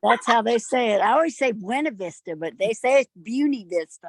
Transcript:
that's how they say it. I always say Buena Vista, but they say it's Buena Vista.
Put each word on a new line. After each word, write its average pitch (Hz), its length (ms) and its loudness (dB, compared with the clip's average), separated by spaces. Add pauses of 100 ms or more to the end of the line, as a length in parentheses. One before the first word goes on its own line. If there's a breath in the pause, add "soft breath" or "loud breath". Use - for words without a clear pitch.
that's 226 240 2
how 233 160 4
they 226 160 2
say 240 340 0
it. 202 80 2
I 202 120 2
always 311 260 2
say 262 140 0
Buena 226 400 -4
Vista, 180 440 -10
but 156 220 -8
they 196 160 -2
say 262 280 4
it's - 140 -6
Buena 240 520 -2
Vista. 170 400 -6